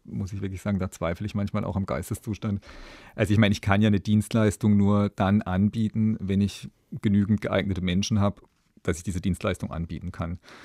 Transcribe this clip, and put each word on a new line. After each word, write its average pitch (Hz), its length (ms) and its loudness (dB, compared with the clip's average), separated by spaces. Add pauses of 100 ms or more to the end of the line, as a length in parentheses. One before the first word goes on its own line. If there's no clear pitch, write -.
muss 98 300 -6
ich 98 80 -8
wirklich 95 180 -6
sagen, 101 180 0
da 92 120 -4
zweifle 87 340 -4
ich 101 100 -6
manchmal 101 300 -2
auch - 120 -4
am 190 100 -2
Geisteszustand. 101 760 -4 (520)
Also 104 180 2
ich 101 60 4
meine, 104 140 6
ich 101 100 -4
kann 101 180 2
ja 110 60 4
eine 104 140 4
Dienstleistung 107 760 2
nur 101 320 4
dann 101 320 2
anbieten, 107 800 0
wenn 98 220 2
ich - 260 -4 (320)
genügend 104 400 4
geeignete 98 400 0
Menschen 95 400 0
habe, 101 220 0 (400)
dass 87 140 -2
ich - 60 -14
diese 90 180 -4
Dienstleistung 95 500 -2
anbieten 85 420 -8
kann. 85 260 -6 (260)